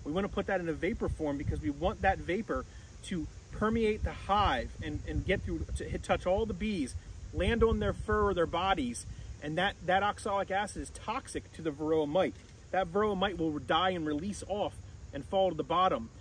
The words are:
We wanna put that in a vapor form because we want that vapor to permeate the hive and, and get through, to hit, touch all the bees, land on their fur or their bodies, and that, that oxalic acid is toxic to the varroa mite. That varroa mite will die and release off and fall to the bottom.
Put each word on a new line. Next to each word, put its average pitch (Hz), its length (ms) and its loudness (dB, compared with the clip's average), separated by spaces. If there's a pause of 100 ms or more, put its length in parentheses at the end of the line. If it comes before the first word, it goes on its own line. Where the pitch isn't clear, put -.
We 143 80 -6
wanna 190 180 0
put 196 180 -2
that 196 120 2
in 175 100 -2
a 160 40 0
vapor 165 360 -2
form 151 280 0
because 147 240 -2
we 151 80 -2
want 151 320 -2
that 190 160 4
vapor 151 480 -2 (380)
to 160 240 -4 (240)
permeate 220 520 2
the - 80 0
hive 160 580 2 (120)
and, 151 260 -4
and 156 180 -2
get 190 180 2
through, 165 220 -2 (100)
to - 80 -4
hit, 165 200 -4
touch 180 220 2
all 196 200 4
the 220 80 -4
bees, 185 420 -2 (380)
land 214 300 4
on 226 160 6
their 202 140 2
fur 208 360 2
or 196 40 4
their 175 120 4
bodies, 165 600 0 (380)
and 151 140 -2
that, 190 180 2 (100)
that 185 180 6
oxalic 202 480 0
acid 196 300 -2
is 139 100 -8
toxic - 600 -8
to - 80 -14
the 160 100 -2
varroa 156 360 2
mite. 147 280 2 (360)
That 185 200 2
varroa 202 260 2
mite 190 200 0
will 160 220 0
die 165 320 2
and 175 140 -2
release 151 420 -2
off 190 260 -2 (400)
and 143 120 -8
fall 190 240 4
to 170 60 0
the 156 80 -4
bottom. 165 460 2 (120)